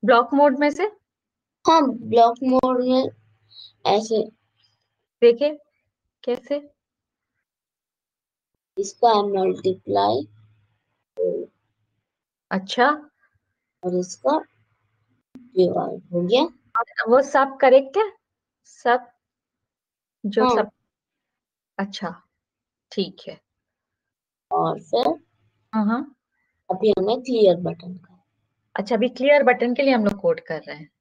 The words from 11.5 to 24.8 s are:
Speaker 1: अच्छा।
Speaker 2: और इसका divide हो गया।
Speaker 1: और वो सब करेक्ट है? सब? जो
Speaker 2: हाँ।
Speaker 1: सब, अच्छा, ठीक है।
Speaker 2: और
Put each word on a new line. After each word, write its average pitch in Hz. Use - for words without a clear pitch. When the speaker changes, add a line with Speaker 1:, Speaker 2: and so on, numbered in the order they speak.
Speaker 1:
अच्छा। 247
Speaker 2:
और 180
इसका 254
divide -
हो 175
गया। 208
Speaker 1:
और -
वो 254
सब 269
करेक्ट 269
है? 415
सब? -
जो 220
Speaker 2:
हाँ। 247
Speaker 1:
सब, 202
अच्छा, 190
ठीक 180
है। -
Speaker 2:
और 165